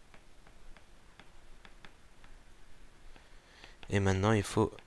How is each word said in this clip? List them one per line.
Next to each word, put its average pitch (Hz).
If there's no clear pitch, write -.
Et 101
maintenant, 98
il 107
faut -